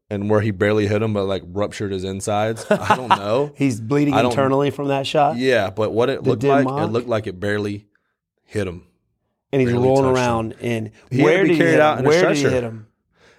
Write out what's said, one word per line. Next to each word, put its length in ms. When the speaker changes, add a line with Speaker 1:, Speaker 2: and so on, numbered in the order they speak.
Speaker 1:
and 200
where 120
he 100
barely 360
hit 140
him, 120
but, 120
like, 200
ruptured 460
his 120
insides. 640
I 260
don't 140
Speaker 2:
<laughs> 0
Speaker 1:
know. 460
Speaker 2:
He's 240
bleeding 340
Speaker 1:
I 80
don't 100
Speaker 2:
internally 400
from 180
that 180
shot? 300
Speaker 1:
Yeah, 320
but 220
what 180
it 140
Speaker 2:
The 80
Speaker 1:
looked 120
like, 220
it 20
Speaker 2:
Denmark? 240
Speaker 1:
looked 160
like 200
it 120
barely 480
hit 240
him. 180
Speaker 2:
And 80
he's 100
Speaker 1:
Barely 160
Speaker 2:
rolling 160
Speaker 1:
touched 160
him. 80
Speaker 2:
around 320
in. 320
Speaker 1:
He 100
had 40
Speaker 2:
Where 140
Speaker 1:
to 60
be 60
Speaker 2:
did 40
he 60
Speaker 1:
carried 120
Speaker 2:
hit 80
Speaker 1:
out 140
Speaker 2:
him? 60
Speaker 1:
in 60
a 40
Speaker 2:
Where 140
did 80
he 60
Speaker 1:
stretcher. 180
Speaker 2:
hit 80
him? 240